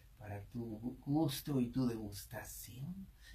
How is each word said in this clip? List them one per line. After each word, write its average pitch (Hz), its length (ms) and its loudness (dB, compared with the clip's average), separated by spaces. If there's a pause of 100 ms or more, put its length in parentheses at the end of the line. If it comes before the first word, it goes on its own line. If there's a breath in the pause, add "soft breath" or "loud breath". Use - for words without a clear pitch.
(180 soft breath)
para 101 260 -6
tu 113 340 -4
gu-, 120 220 -4
gusto 143 580 4
y 120 120 6
tu 127 160 4
degustación". 117 1200 -4 (260 loud breath)